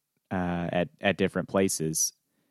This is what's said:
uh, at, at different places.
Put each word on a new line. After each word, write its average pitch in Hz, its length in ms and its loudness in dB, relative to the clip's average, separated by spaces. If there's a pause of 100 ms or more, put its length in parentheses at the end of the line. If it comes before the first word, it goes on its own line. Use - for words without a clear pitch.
(320)
uh, 87 400 -2
at, 87 180 0 (120)
at 98 160 2
different 90 320 0
places. - 640 0 (380)